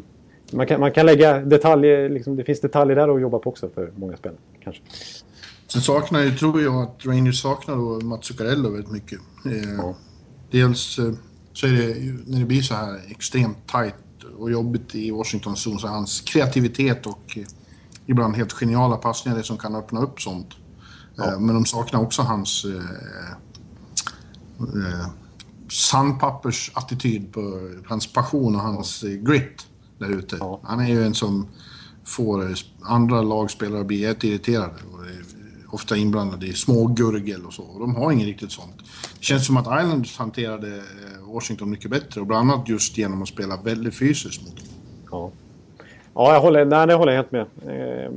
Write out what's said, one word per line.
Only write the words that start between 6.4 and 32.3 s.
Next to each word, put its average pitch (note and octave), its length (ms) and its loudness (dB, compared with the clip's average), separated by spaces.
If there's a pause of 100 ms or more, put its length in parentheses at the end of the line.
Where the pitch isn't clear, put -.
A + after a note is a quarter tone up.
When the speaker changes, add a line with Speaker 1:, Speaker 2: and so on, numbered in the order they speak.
Speaker 2:
jag, C3 220 2
att - 220 -10
Rangers B2+ 360 4
saknar C#3 340 -4
då A2+ 300 -4
Mats A2+ 220 -6
Zuccarello A#2+ 420 -2
väldigt G#2 220 -8
mycket. G#2 280 -10 (260)
Eh, G#2+ 320 -4
Speaker 1:
Ja. F#2 180 -6 (560)
Speaker 2:
dels, B2 480 2
eh, A#2 120 0 (420)
så - 140 0
är C3 40 4
det B2 60 6
ju, B2 400 -2 (100)
när C3 120 -2
det A#2+ 60 2
blir C3 160 2
så C3 120 -2
här G#2 260 -6 (120)
extremt G#2+ 460 -2 (100)
tajt A2+ 280 -2 (420)
och A#2 140 -4
jobbigt A#2 440 -2
i A2 160 -4
Washington G#2+ 420 -6
zone, G#2 260 -4
så A2 80 -6
är G2+ 40 -6
hans G2+ 300 -6
kreativitet C3 840 2
och, - 320 -12
eh, G#2 60 -10 (640)
ibland A#2 300 2
helt A2 180 -2
geniala A#2+ 440 2
passningar A#2 400 -4
det A2 60 -4
som A2 140 -8
kan G#2+ 180 -8
öppna A2 260 -6
upp C3 200 -4
sånt. F#2 260 -8 (680)
Speaker 1:
Ja. F#2+ 180 -2
Speaker 2:
Eh, F#2+ 60 -6
men A2+ 160 2
de A2+ 100 4
saknar A#2 360 -2
också A#2 200 -2
hans, G#2+ 440 -2
eh, F#2 640 -10 (1300)
eh, F#2+ 480 -4 (640)
sandpappersattityd C3 1600 0
på A2 80 -6 (440)
hans A2 280 -6
passion B2+ 420 2
och G2+ 60 0
hans, G2+ 420 -6
eh, G#2 60 -6
grit B2+ 560 0 (320)
där G2 120 -6 (100)
ute. F2+ 200 -10
Speaker 1:
Ja. F#2+ 240 -8
Speaker 2:
Han A#2 160 -4
är B2 100 2
ju A#2 140 4
en A2 100 2
som G2+ 340 -2 (580)
får, G#2+ 380 -2